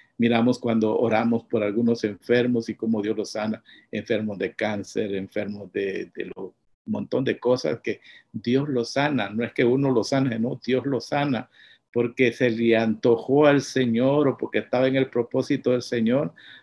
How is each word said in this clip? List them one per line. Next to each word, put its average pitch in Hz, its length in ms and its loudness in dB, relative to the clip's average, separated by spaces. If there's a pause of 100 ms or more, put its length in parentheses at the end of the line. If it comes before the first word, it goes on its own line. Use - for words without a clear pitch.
(180)
miramos 117 400 2
cuando 110 400 0
oramos 113 460 0
por 110 180 -2
algunos 117 420 0
enfermos 120 640 0
y 113 60 -6
cómo 110 280 -2
Dios 107 140 -4
los 104 140 -6
sana, 110 320 -6 (300)
enfermos 107 460 -4
de 95 160 -4
cáncer, 104 600 -4
enfermos 101 580 -8
de, 95 420 -6
de 90 120 -8 (100)
lo, 95 180 -12 (320)
un 107 60 -6
montón 120 320 -4
de 123 140 -2
cosas 120 420 0
que 107 200 -6 (320)
Dios 127 360 -2
los 120 240 -2
sana, 135 380 0
no 113 140 -4
es 117 80 -6
que 127 120 2
uno 135 260 2
los 110 200 2
sane, 131 280 0
no, 123 260 -4
Dios 123 220 0
los 135 200 -2
sana, 143 420 -2 (440)
porque 120 400 2
se 123 180 0
le 113 260 4
antojó 117 680 4
al 143 160 6
Señor 131 680 2
o 127 100 0
porque 113 200 -4
estaba 127 300 0
en 131 80 0
el 131 140 2
propósito 127 600 0
del 123 100 0
Señor 123 500 0 (300)